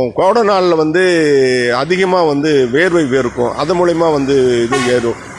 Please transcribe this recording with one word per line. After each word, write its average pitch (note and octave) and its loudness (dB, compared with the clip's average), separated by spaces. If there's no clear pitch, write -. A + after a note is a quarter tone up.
கோடை G3 2
நாள்ல F#3 2
வந்து D3+ 2
அதிகமா F3+ 0
வந்து C#3+ 0
வேர்வை E3 0
வேர்க்கும், A#2+ -2
அது E3+ -2
மூலயமா E3 0
வந்து C3 0
இது B2 -2
ஏறும், A#2 -2